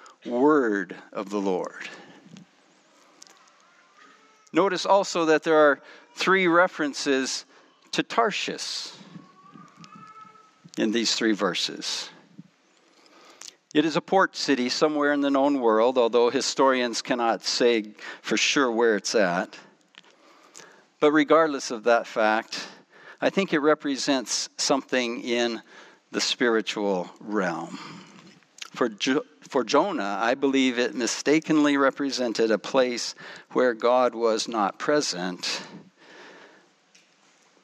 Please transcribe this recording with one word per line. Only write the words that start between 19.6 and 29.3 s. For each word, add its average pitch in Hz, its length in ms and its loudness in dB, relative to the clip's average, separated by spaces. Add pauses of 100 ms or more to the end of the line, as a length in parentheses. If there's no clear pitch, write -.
But 151 120 6
regardless 151 580 4
of 110 140 -8
that 117 220 4
fact, 110 600 -2 (540)
I 139 80 0
think 190 240 -2
it 170 60 0
represents 139 1000 -2
something 127 640 -2
in 120 400 -2 (500)
the 113 120 -6
spiritual 104 880 -2 (100)
realm. 90 580 -4 (920)
For 127 180 -2
Jo-, 135 380 -2 (160)